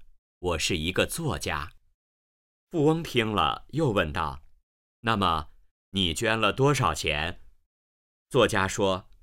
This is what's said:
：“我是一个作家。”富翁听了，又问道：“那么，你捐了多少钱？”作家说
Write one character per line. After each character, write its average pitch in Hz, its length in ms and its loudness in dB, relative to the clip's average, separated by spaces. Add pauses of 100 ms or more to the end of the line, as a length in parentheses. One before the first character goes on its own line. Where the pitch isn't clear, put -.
(400)
：“我 87 180 -2
是 85 200 -2
一 80 160 -2
个 95 120 0
作 135 320 -4
家。” 78 360 -8 (960)
富 160 140 0
翁 160 180 2
听 113 300 -2
了， 80 380 0
又 143 220 0
问 90 200 0
道 76 320 -6 (560)
：“那 113 160 -2
么， 85 360 0 (400)
你 92 220 0
捐 110 240 0
了 107 140 2
多 131 220 2
少 110 200 2
钱？” 78 480 -4 (880)
作 117 160 4
家 95 220 2
说 95 420 -2 (140)